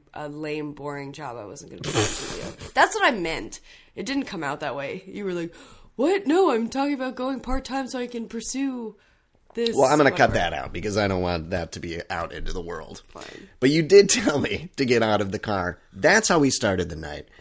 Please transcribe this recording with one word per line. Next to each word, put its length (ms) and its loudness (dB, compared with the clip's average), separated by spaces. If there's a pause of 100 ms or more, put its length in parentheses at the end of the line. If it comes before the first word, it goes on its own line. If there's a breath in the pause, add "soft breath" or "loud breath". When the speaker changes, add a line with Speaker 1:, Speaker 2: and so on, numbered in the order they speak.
(140)
Speaker 1:
a 160 -10
lame, 420 -8
boring 400 -10
job, 240 -12
I 100 -12
wasn't 260 -16
gonna 100 -14
be 80 -4
friends 320 -2
with 420 -10
you. 100 -14
That's 220 4
what 80 -2
I 80 4
meant. 480 -6 (360 soft breath)
It 100 -10
didn't 200 -4
come 180 -8
out 180 -4
that 140 -4
way. 320 -8
You 180 -8
were 80 -2
like, 200 -6 (420 loud breath)
"What? 320 0
No, 240 4
I'm 180 0
talking 240 -2
about 220 -4
going 260 -4
part-time 460 -4
so 120 -8
I 80 -6
can 200 -8
pursue 680 -6 (580)
this." 220 -2
Speaker 2:
Well, 100 6
I'm 120 6
gonna 140 6
cut 200 6
Speaker 1:
Whatever. 20 0
Speaker 2:
that 200 0
out 200 -8
because 240 -4
I 100 4
don't 140 0
want 300 -2
that 220 -4
to 80 -10
be 180 -8 (100)
out 240 -6
into 200 -4
the 80 -6
world. 480 -10
Speaker 1:
Fine. 400 -18 (120)
Speaker 2:
But 80 6
you 140 4
did 260 10
<laughs> 0 -
tell 300 2
me 380 -2
to 80 2
get 180 4
out 180 4
of 120 -4
the 60 -4
car. 400 -2 (140)
That's 360 4
how 100 4
we 100 6
started 400 0
the 80 -8
night. 300 -10 (140 soft breath)